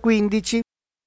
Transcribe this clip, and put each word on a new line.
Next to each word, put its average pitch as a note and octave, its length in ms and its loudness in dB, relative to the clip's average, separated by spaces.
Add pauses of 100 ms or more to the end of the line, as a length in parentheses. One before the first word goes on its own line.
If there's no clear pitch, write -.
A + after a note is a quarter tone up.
Quindici. G#3+ 640 0 (440)